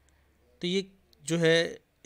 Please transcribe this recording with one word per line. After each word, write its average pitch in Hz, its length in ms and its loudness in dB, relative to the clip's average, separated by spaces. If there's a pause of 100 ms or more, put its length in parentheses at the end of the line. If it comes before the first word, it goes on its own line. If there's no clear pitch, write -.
(600)
तो 180 60 -6
ये 190 180 -2 (380)
जो 156 140 -4
है 165 420 2 (260)